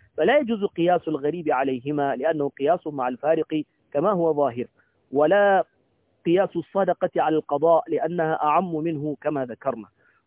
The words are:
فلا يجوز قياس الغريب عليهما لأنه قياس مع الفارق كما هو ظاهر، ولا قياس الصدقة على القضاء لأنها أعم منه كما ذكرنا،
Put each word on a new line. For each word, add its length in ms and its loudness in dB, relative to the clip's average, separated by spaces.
فلا 200 4
يجوز 280 -2
قياس 420 0
الغريب 440 -4
عليهما 640 -2
لأنه 340 -2
قياس 380 0
مع 200 -4
الفارق 560 -2
كما 200 0
هو 220 0
ظاهر، 320 -2
ولا 520 4
قياس 300 2
الصدقة 540 -2
على 140 0
القضاء 560 2
لأنها 520 -2
أعم 320 2
منه 460 -4
كما 240 -2
ذكرنا، 420 -8